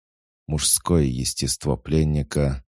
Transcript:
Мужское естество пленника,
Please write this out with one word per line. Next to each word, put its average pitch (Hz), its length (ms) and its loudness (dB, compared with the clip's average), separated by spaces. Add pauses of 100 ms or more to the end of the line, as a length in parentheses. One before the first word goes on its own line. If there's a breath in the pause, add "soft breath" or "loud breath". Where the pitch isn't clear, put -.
(480)
Мужское 76 560 2
естество 65 720 -2
пленника, 73 880 0 (100)